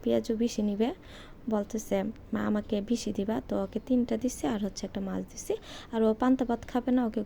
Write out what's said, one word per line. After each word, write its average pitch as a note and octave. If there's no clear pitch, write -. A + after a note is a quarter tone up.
পেঁয়াজু A3+
বেশি A3+
নিবে, G#3
বলতেছে, G#3
"মা, G#3+
আমাকে G#3
বেশি G#3+
দিবা।" G#3+
তো G3+
ওকে G3
তিনটা A#3+
দিছি B3
আর G#3+
হচ্ছে G3
একটা G3
মাছ F#3+
দিছি। -
আর A3+
ও A3
পান্তা B3+
ভাত A#3
খাবে B3
না, B3
ওকে A3